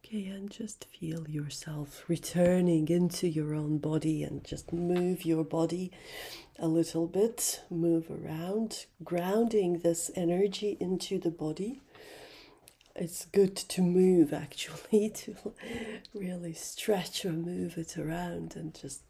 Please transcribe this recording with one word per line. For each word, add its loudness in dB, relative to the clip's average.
Okay, -6
and -10
just -12
feel -8
yourself -8
returning 4
into 2
your 0
own 0
body 0
and -6
just -10
move 0
your 4
body 0
a 0
little 2
bit, 0
move 2
around, -4
grounding 2
this 2
energy 2
into -2
the 0
body. -6
It's -8
good 4
to -4
move, 8
actually, 0
<laughs> -10
to -10
really -6
stretch -2
or 0
move -4
it -8
around -4
and -8
just -12